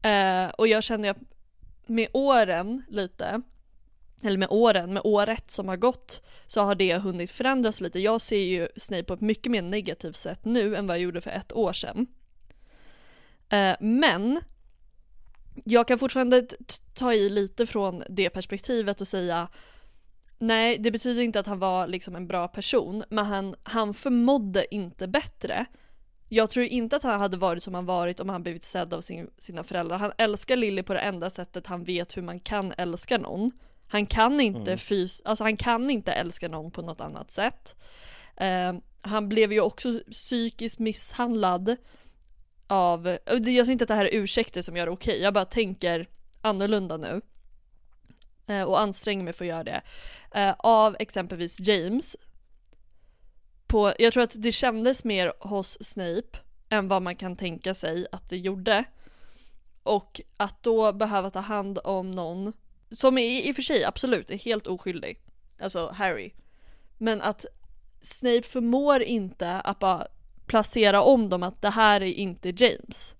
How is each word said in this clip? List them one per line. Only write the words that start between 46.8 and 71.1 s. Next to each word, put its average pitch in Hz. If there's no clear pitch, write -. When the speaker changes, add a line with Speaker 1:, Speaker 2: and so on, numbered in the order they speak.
Speaker 1:
nu. 160
Eh, 202
och 185
anstränger 196
mig 170
för 180
att 175
göra 165
det. -
Eh, 196
av 220
exempelvis 180
James. 196
På, 208
jag 233
tror 247
att 233
det 226
kändes 247
mer 190
hos 196
Snape 180
än 202
vad 190
man 180
kan 180
tänka 185
sig 170
att -
det 185
gjorde. 190
Och -
att -
då 220
behöva 202
ta 190
hand 202
om 190
någon 185
som 262
i, 240
i -
och 262
för 269
sig 247
absolut 208
är 202
helt 220
oskyldig. -
Alltså 175
Harry. 175
Men 220
att -
Snape 240
förmår 254
inte 190
att -
bara 185
placera 208
om 233